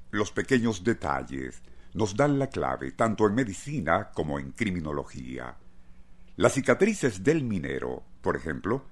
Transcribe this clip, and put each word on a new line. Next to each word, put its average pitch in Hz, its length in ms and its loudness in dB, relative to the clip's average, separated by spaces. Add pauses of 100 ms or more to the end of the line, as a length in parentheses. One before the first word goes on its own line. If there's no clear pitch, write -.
(100)
los 104 220 0
pequeños 110 520 2
detalles, 67 760 -2 (300)
nos 101 240 0
dan 139 220 4
la 135 100 0
clave 67 440 -2
tanto 110 340 4
en 101 80 4
medicina 107 800 0
como 73 260 -2
en 69 140 -8
criminología. 67 1040 -4 (800)
Las - 180 6
cicatrices 131 720 2
del 151 200 4
minero, 69 600 -4 (180)
por 82 140 2
ejemplo 82 560 -2